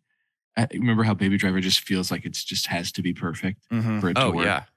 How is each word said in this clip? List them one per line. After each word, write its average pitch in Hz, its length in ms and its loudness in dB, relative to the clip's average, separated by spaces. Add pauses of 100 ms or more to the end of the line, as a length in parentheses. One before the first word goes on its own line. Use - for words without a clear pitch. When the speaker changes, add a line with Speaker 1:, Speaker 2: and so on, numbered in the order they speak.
(560)
Speaker 1:
I, 117 160 2
remember 113 300 2
how 110 120 4
Baby 98 240 2
Driver 95 220 2
just 92 200 2
feels 92 320 -2
like 82 120 -4
it's 85 200 -8
just - 240 -4
has 87 240 -4
to 104 100 -4
be 90 100 0
perfect 92 580 -6
Speaker 2:
Mm-hmm. 113 300 0
Speaker 1:
for 92 100 0
it 87 40 0
to 131 120 2
Speaker 3:
Oh, 101 40 4
Speaker 1:
work? 82 160 0
Speaker 3:
yeah. 95 180 0 (120)